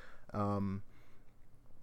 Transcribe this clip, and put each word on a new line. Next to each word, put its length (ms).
um, 480